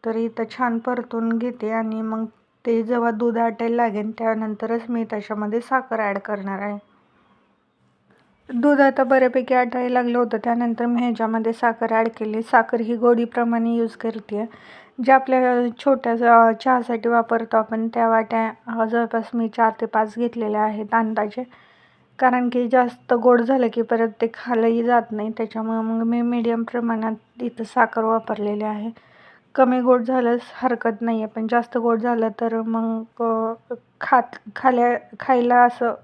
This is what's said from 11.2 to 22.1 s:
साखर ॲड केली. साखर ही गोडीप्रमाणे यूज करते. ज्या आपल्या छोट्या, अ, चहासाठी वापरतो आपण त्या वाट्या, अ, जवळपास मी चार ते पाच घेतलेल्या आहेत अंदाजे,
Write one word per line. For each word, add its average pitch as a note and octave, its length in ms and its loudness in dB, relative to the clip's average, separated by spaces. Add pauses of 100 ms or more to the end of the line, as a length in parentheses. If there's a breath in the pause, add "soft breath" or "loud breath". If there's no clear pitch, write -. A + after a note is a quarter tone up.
साखर A3+ 400 -2
ॲड A3+ 140 2 (100)
केली. A3 240 -4
साखर A3+ 400 2
ही A#3 140 -2
गोडीप्रमाणे A#3 800 0
यूज A3+ 200 -2
करते. A3 500 -6 (600 loud breath)
ज्या C4 100 8
आपल्या B3+ 540 2 (100)
छोट्या, B3+ 340 2
अ, A#3 380 6
चहासाठी A#3+ 580 0
वापरतो A#3 480 2
आपण A3 300 -2
त्या A3+ 200 0
वाट्या, A3+ 440 0 (160)
अ, A3+ 180 -2
जवळपास A3+ 480 -2
मी A3+ 240 -2
चार A3+ 140 4 (100)
ते A#3 40 -2
पाच A3 320 -2
घेतलेल्या A#3 440 -2
आहेत G#3+ 300 -2
अंदाजे, A3 800 -2 (500 soft breath)